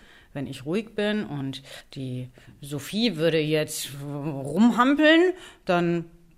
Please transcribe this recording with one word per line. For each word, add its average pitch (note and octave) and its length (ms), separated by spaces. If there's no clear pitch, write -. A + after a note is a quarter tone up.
Wenn C#3+ 140
ich C3 180
ruhig G#3 300
bin G#3 300
und C3+ 360
die B2+ 360
Sophie E3 560
würde D#3+ 220
jetzt D3+ 500
rumhampeln, A3 1300
dann E3+ 400